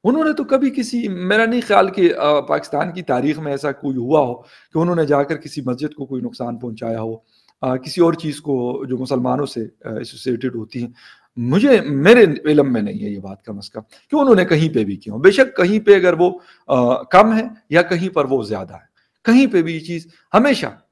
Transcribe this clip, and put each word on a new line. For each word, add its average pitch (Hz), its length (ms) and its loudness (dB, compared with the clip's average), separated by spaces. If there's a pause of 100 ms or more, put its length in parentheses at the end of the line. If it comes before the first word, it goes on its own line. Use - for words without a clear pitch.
उन्होंने 302 280 0
तो 311 120 -4
कभी 269 260 0
किसी, 233 380 -6
मेरा 190 380 0
नहीं 233 160 -2
ख्याल 196 280 2
कि, 180 180 2
अ, - 120 2
पाकिस्तान 147 720 -2
की 180 100 -10
तारीख 143 360 -2
में 147 160 -6
ऐसा 139 180 -4
कोई 135 220 -8
हुआ 131 260 0
हो 120 140 -2 (380)
कि 156 60 -2
उन्होंने 165 280 0
जाकर 143 300 0
किसी 143 260 -12
मस्जिद 127 320 -6
को 139 100 -12
कोई 131 160 -8
नुकसान 120 380 -10
पहुंचाया 113 400 -8
हो, 113 260 -10 (380)
अ, 131 140 -2
किसी 131 240 -8
और 165 140 4
चीज़ 151 260 -8
को 127 460 -4
जो 127 120 -6
मुसलमानों 127 480 -2
से, - 140 -10
अ, - 280 -14
एसोसिएटेड 123 680 -8
होती 113 240 -10
हैं। 120 140 -10 (440)
मुझे, 190 420 2
मेरे 156 420 4 (260)
इल्म 147 180 4
में 117 160 -2
नहीं 98 180 -8
है 104 120 -8
ये 98 80 -10
बात 98 260 -16
कम 101 120 -14
अज़ - 120 -18
कम 113 100 -16
कि - 360 -10
उन्होंने 240 280 4
कहीं 160 260 0
पे 117 140 0
भी 98 120 -6
की 110 140 -14
हो। 107 80 -10
बेशक 202 380 4
कहीं 196 240 2
पे 202 140 6
अगर 180 200 4
वो, 175 260 0 (300)
अ, 123 320 2 (100)
कम 220 200 6
है 220 180 -2 (220)
या 170 100 4
कहीं 175 280 -2
पर 147 160 0
वो 127 180 0
ज़्यादा 95 300 -8
है, - 140 -20 (360)
कहीं 254 220 6
पे 180 160 2
भी 165 100 -4
ये 160 80 -6
चीज़ 165 280 -10 (240)
हमेशा 220 600 0